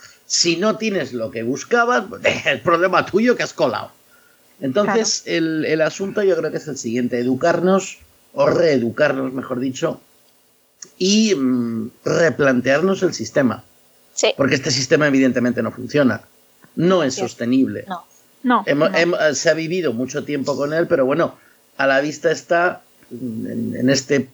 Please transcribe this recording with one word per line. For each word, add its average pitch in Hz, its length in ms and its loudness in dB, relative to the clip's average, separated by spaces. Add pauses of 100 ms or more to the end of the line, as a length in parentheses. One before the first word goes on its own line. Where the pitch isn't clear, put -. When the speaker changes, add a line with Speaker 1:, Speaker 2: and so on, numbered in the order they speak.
(280)
Speaker 1:
si 170 300 0
no 214 200 0
tienes 185 360 -2
lo 113 180 -2
que 113 100 -6
buscabas, 233 600 0 (220)
<laughs> - 200 0
el 147 160 0
problema 170 460 2
tuyo 226 280 2
que 165 80 -4
has 143 100 -8
colado. 104 360 -2 (720)
Entonces, 208 640 0
Speaker 2:
Claro. 170 120 -2
Speaker 1:
el, 160 280 -2
el 156 160 0
asunto 196 420 -2
yo 185 140 4
creo 156 140 -4
que 147 60 -6
es 160 100 -10
el 139 100 -8
siguiente, 120 420 -2
educarnos, 170 800 0 (360)
o 139 160 2
reeducarnos, 135 840 2
mejor 131 280 -6
dicho, 135 380 -4 (1000)
y, 208 380 2
mm, 120 560 -2 (120)
replantearnos 147 1000 2
el 170 100 0
sistema. 113 500 -2 (500)
Speaker 3:
Sí. - 240 2
Speaker 1:
Porque 135 180 2
este 147 160 -2
sistema 139 360 2
evidentemente 123 540 2
no 110 100 -4
funciona. 117 500 0 (540)
No 175 280 2
es 131 120 -2
Speaker 3:
Sí. 131 60 -8
Speaker 1:
sostenible. 117 640 -2
Speaker 3:
No. 185 160 -10 (400)
Speaker 2:
No, 247 220 2
Speaker 1:
Hemo-, 180 240 2
Speaker 2:
no. 190 80 -2
Speaker 1:
hem-, 165 360 2
se 160 160 0
ha 156 60 4
vivido 160 380 -2
mucho 127 300 -6
tiempo 143 320 -4
con 143 180 -4
él, 165 140 0
pero 151 180 2
bueno, 147 300 0 (420)
a 139 100 2
la 135 120 4
vista 151 320 0
está, 170 500 0 (280)
mm, 113 380 -8
en, 113 280 -4
en 127 140 0
este, 135 440 0